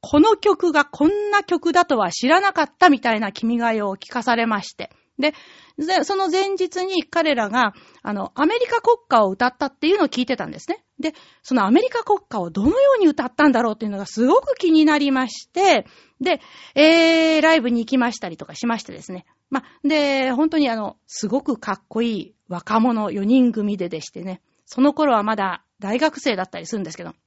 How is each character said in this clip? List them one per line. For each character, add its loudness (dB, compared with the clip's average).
こ 2
の 6
曲 0
が 2
こ -2
ん 0
な 0
曲 -2
だ 4
と 0
は 0
知 -2
ら 4
な 0
か 0
っ -8
た 6
み 4
た 0
い -4
な -6
君 -4
が -2
代 -2
を -6
聞 -20
か -6
さ 0
れ 0
ま -2
し -16
て。 -14
で、 -2
で、 -2
そ -4
の 0
前 0
日 -4
に -4
彼 -2
ら -2
が、 -2
あ -8
の、 -8
ア 0
メ 0
リ 0
カ -2
国 2
歌 4
を 0
歌 -2
っ -6
た -4
っ -8
て -4
い 4
う -2
の 2
を -2
聞 -4
い -4
て -2
た -8
ん -12
で -14
す -14
ね。 -8
で、 -6
そ -6
の 2
ア 0
メ 6
リ -2
カ -6
国 0
歌 -8
を -6
ど -4
の 2
よ 6
う 0
に 6
歌 0
っ -10
た 4
ん 4
だ 2
ろ -2
う -6
っ -16
て -8
い -4
う -6
の -8
が -8
す -2
ご 4
く 0
気 0
に 6
な 4
り 0
ま -2
し -14
て、 2
で、 -2
え 4
ー、 2
ラ 4
イ 2
ブ -2
に 0
行 -6
き -2
ま 0
し -12
た -10
り -12
と -16
か -20
し -8
ま -2
し -12
て -18
で -16
す -16
ね。 -14
ま、 -4
で、 0
本 0
当 0
に 2
あ -4
の、 -8
す -8
ご -2
く -4
か -8
っ -8
こ -4
い -2
い -12
若 -2
者 0
四 -4
人 4
組 -2
で -6
で -8
し -16
て -16
ね。 -12
そ -6
の 4
頃 2
は 2
ま -2
だ -6
大 -4
学 -2
生 -2
だ -6
っ -14
た -14
り -14
す -8
る -6
ん -6
で -12
す -16
け -14
ど。 -16